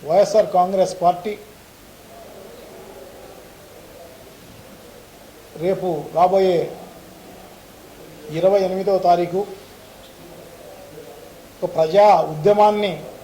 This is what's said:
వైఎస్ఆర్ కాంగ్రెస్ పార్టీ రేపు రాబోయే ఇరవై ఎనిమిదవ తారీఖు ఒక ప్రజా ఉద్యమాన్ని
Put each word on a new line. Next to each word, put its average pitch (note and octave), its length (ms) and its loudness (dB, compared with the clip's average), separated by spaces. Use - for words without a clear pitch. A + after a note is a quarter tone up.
వైఎస్ఆర్ G3 480 2
కాంగ్రెస్ F#3 360 0
పార్టీ F3 300 0
రేపు F#3 260 -4
రాబోయే F3+ 420 2
ఇరవై F#3+ 280 2
ఎనిమిదవ F#3+ 400 -2
తారీఖు F3 340 0
ఒక F3+ 200 -8
ప్రజా E3 300 4
ఉద్యమాన్ని G#3 600 2